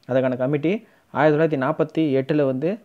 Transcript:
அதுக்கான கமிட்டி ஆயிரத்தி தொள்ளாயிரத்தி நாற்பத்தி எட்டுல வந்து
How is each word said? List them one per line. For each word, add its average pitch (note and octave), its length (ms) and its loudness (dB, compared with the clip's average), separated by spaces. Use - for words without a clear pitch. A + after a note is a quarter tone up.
அதுக்கான B2+ 300 0
கமிட்டி D3 500 -2
ஆயிரத்தி D3+ 440 2
தொள்ளாயிரத்தி C3+ 40 -2
நாற்பத்தி D3 600 0
எட்டுல D3 240 0
வந்து C#3+ 400 -2